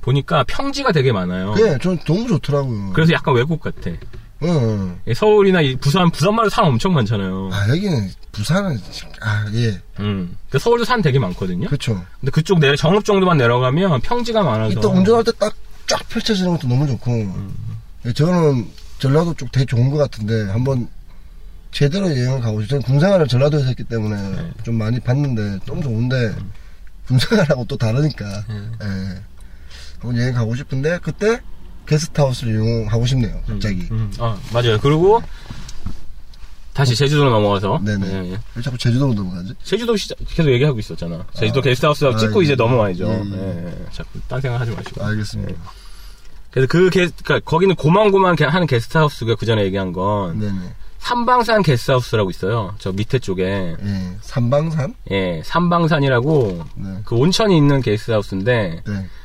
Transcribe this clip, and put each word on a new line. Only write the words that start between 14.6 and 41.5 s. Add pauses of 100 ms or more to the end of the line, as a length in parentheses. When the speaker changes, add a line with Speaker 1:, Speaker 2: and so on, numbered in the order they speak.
Speaker 2:
이따
운전할
때
딱 (340)
쫙
펼쳐지는
것도
너무
좋고.
Speaker 1:
음. (520)
Speaker 2:
예,
저는 (340)
전라도
쪽
되게
좋은
것
같은데,
한번 (840)
제대로
여행을
가고
싶어요.
저는
군생활을
전라도에서
했기
때문에
Speaker 1:
네. (120)
Speaker 2:
좀
많이
봤는데,
너무
좋은데, (120)
Speaker 1:
음. (560)
Speaker 2:
군생활하고
또
다르니까. (220)
Speaker 1:
네. (280)
Speaker 2:
예. (800)
한번
여행
가고
싶은데,
그때 (460)
게스트하우스를
이용하고
싶네요, (160)
Speaker 1:
음,
Speaker 2:
갑자기.
Speaker 1:
음. (100)
아, (160)
맞아요.
그리고 (1500)
다시
제주도로
넘어가서.
Speaker 2:
네네.
Speaker 1:
예,
예. (160)
Speaker 2:
왜
자꾸
제주도로
넘어가지? (100)
Speaker 1:
제주도
시작, (120)
계속
얘기하고
있었잖아.
제주도